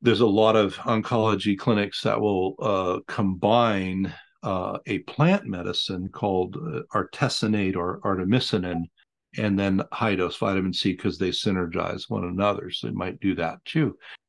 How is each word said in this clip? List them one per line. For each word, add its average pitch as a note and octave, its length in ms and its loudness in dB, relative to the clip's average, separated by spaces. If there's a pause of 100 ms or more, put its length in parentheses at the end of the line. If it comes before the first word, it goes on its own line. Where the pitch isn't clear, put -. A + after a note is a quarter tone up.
there's A2+ 200 4
a A#2 40 8
lot A2 300 6
of G#2 220 2
oncology G#2+ 800 0
clinics G#2 460 0
that A2 180 0
will, F#2+ 400 0
uh, F#2+ 460 0
combine, F#2+ 1080 2 (300)
uh, G2 420 -2
a G2 140 -4
plant F3+ 480 2
medicine F#2 600 -4
called, F#2 480 -2
uh, D3+ 280 -6 (100)
artesunate G#2 800 0
or F2+ 260 -4
artemisinin, F#2 800 0 (540)
and G#2 220 0
then G2 220 2 (100)
high G#2+ 240 0
dose F2+ 220 -2
vitamin F#2+ 340 0
C, F#2 240 0
'cause F2+ 220 -4
they F2+ 140 0
synergize F2+ 800 -2
one G#2 140 -4
another. F#2 460 -2
So - 180 -6
they G#2+ 60 -4
might F#2 260 -6
do F#2+ 160 0
that E2 300 -4
too. D3+ 320 0 (320)